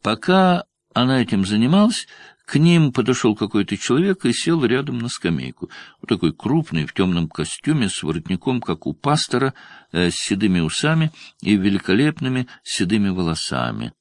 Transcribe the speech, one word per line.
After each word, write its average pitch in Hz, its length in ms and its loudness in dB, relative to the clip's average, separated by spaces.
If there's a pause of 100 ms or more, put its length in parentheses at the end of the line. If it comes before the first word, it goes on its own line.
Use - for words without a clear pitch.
Пока 180 600 2 (300)
она 127 280 2
этим 98 240 0
занималась, 143 600 2 (380)
к - 120 -4
ним 156 360 6
подошёл 120 440 2
какой-то 104 400 -2
человек 180 500 0
и 120 60 2
сел 160 320 0
рядом 127 340 -2
на 117 100 -6
скамейку. 76 600 -6 (300)
Вот - 80 -16
такой 85 240 0
крупный, 107 540 -2
в - 60 -14
тёмном 87 360 0
костюме, 110 600 -4
с - 140 -8
воротником, 80 580 -4
как - 260 -6
у 73 60 -4
пастора, 135 640 0 (380)
э, 87 180 2
с - 40 -8
седыми 95 460 0
усами 156 520 0 (280)
и 104 160 2
великолепными 123 920 0 (140)
седыми 101 460 0
волосами. 65 920 -4